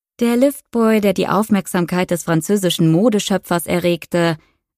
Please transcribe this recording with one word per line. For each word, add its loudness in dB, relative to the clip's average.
der 0
Liftboy, 0
der 2
die -2
Aufmerksamkeit -2
des -4
französischen 0
Modeschöpfers 0
erregte, -2